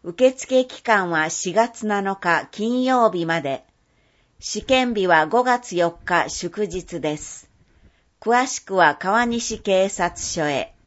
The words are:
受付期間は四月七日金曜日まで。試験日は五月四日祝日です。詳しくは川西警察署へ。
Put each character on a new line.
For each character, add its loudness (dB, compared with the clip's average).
受 2
付 0
期 -18
間 2
は 0
四 -6
月 0
七 -2
日 0
金 -2
曜 4
日 -4
ま -2
で。 -6
試 -8
験 2
日 0
は 6
五 2
月 -2
四 2
日 -2
祝 -6
日 -10
で -4
す。 -20
詳 2
し -10
く -8
は 6
川 0
西 -6
警 2
察 -4
署 -4
へ。 -4